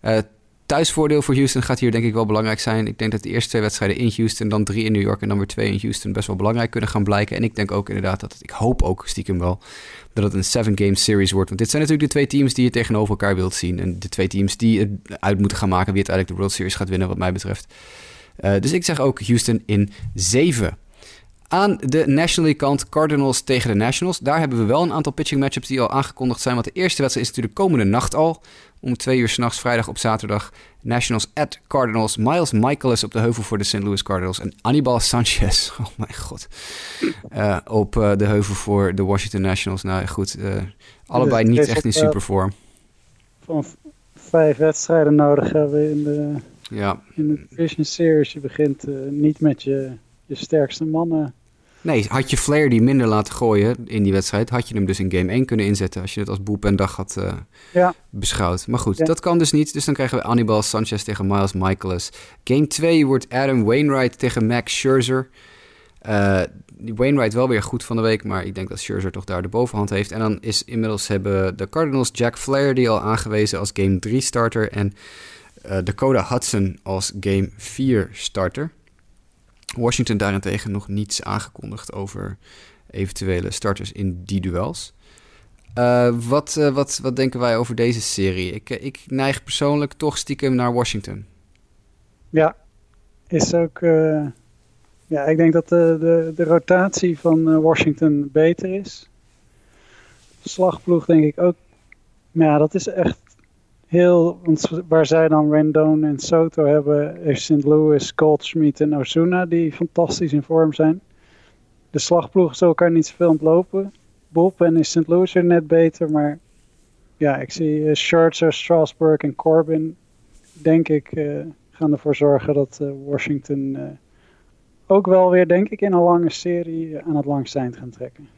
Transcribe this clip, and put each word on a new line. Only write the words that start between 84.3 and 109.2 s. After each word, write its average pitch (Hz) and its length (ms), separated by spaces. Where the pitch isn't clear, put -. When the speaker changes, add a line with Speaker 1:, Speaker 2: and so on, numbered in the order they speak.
Speaker 1:
duels. 95 540
Eh, 123 400
wat, 147 280
eh, 147 180
wat, 139 280
wat 127 140
denken 131 240
wij 120 160
over 120 180
deze 117 260
serie? 92 520
Ik, - 180
eh, 123 140
ik 139 220
neig 135 380
persoonlijk 147 480
toch - 260
stiekem 135 360
naar 123 180
Washington. 101 520
Speaker 2:
Ja, 156 260
is 165 280
ook, 170 240
eh, 156 480
ja, 143 180
ik 156 120
denk 165 160
dat 165 160
de, 165 320
de, 165 360
de 170 80
rotatie 180 720
van, 160 320
eh, 160 80
Washington 156 720
beter 170 420
is. - 340
Slagploeg 175 600
denk 160 200
ik 147 160
ook. 180 160
Maar 165 160
ja, 147 120
dat 156 160
is 185 140
echt 185 300
heel, 175 580
want 160 160
z-, 160 280
waar 160 180
zij 160 220
dan 151 220
Rendon 156 540
en 147 140
Soto 160 480
hebben, 147 560
heeft 143 200
Saint 143 220
Louis 151 520
Goldschmidt 151 640
en 151 160
Ozuna, 175 500